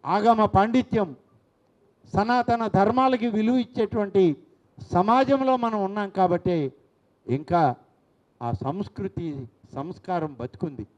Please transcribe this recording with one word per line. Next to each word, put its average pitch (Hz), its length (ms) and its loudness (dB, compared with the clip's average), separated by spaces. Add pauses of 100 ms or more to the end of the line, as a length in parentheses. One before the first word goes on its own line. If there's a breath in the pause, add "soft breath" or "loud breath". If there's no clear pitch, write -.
ఆగమ 208 380 4
పాండిత్యం, 208 720 0 (960)
సనాతన 233 520 0
ధర్మాలకి 240 600 2
విలువ 220 300 0
ఇచ్చేటువంటి 202 760 0 (560)
సమాజంలో 254 640 2
మనం 220 280 -2
ఉన్నాం 202 260 -6
కాబట్టే 175 640 0 (540)
ఇంకా 143 480 0 (680)
ఆ 120 100 -4
సంస్కృతి, 160 960 -8 (260)
సంస్కారం 156 680 -6
బతుకుంది. 123 460 -10 (120)